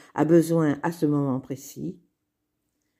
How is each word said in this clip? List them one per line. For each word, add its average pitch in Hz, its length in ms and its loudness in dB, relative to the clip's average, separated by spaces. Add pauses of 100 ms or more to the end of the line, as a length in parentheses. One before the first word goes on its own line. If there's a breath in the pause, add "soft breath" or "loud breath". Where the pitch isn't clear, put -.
(140 loud breath)
a 151 120 0
besoin 160 580 4
à 170 80 -2
ce 160 160 -2
moment 139 320 0
précis, 143 600 -12 (1000)